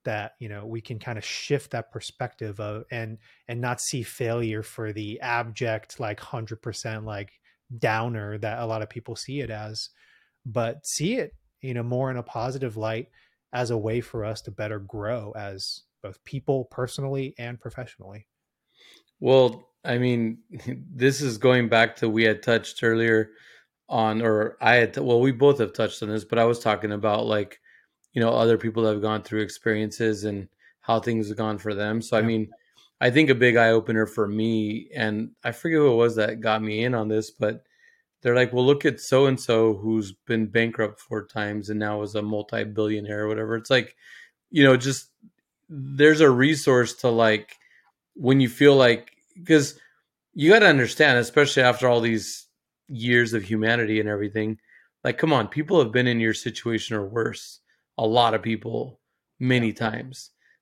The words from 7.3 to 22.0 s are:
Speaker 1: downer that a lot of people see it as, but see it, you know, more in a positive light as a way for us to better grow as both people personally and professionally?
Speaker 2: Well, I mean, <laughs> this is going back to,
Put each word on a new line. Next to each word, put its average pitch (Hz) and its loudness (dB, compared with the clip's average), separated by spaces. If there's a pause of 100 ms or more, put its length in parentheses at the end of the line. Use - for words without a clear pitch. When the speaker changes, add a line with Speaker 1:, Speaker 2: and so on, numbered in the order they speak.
Speaker 1:
downer 110 -4
that 110 -8
a 120 -8
lot 110 -6
of 104 -10
people 117 -14
see 139 -10
it 120 -10
as, 107 -12 (560)
but 117 -6
see 185 -4
it, - -8 (260)
you 131 -8
know, 120 -6
more 127 -4
in 127 -6
a 120 -8
positive 123 -8
light 110 -6 (440)
as 123 -4
a 117 -2
way 110 -4
for 113 -10
us 110 -10
to 113 -14
better 107 -10
grow 104 -10
as 101 -12 (200)
both 98 -18
people 135 -4
personally 135 -8
and 120 -12
professionally? 107 -18 (920)
Speaker 2:
Well, 127 2 (100)
I 123 -4
mean, 120 -2
<laughs> 127 -14
this 131 0
is 120 -4
going 123 4
back 113 2
to, 117 -2